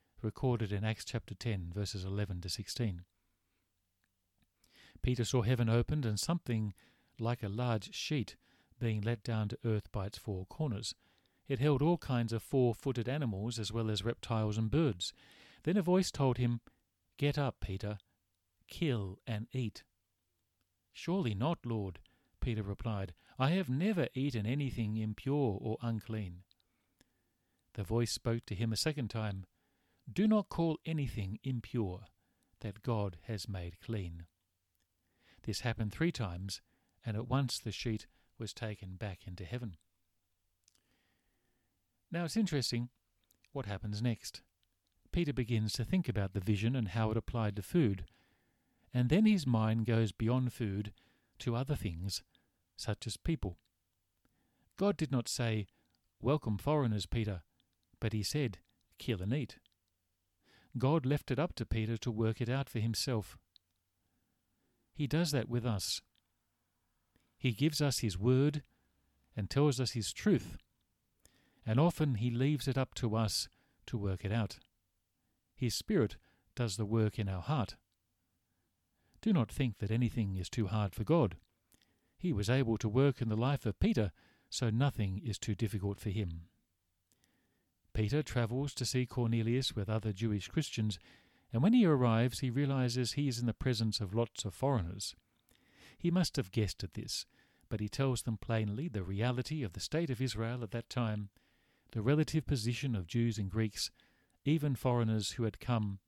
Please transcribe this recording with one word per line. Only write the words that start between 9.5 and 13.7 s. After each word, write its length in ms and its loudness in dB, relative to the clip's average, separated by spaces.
earth 280 0
by 140 -4
its 120 -10
four 280 -6
corners. 480 -4
It 100 0
held 220 4
all 180 4
kinds 340 0
of 100 -2
four-footed 640 2
animals 500 -2
as 140 -4